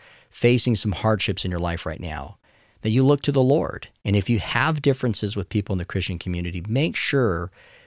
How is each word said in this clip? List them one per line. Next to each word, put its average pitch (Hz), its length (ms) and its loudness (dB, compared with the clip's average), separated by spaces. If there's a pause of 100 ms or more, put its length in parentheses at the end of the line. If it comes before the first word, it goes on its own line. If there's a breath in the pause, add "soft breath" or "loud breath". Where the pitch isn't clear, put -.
(300 soft breath)
facing 120 460 2
some 104 160 -2
hardships 107 520 0
in 92 60 -2
your 87 100 -2
life 85 260 -4
right 80 140 -8
now, 78 380 -10 (440 soft breath)
that 110 80 0
you 127 140 4
look 143 180 4
to 143 100 -2
the 139 100 4
Lord. 131 460 0 (160)
And 101 100 2
if 104 160 2
you 113 80 4
have 139 440 0
differences 120 520 0
with 95 140 -6
people 101 260 -2
in 95 40 0
the 87 60 -2
Christian 90 340 -4
community, 87 500 -4
make 131 260 0
sure 92 560 0 (360 soft breath)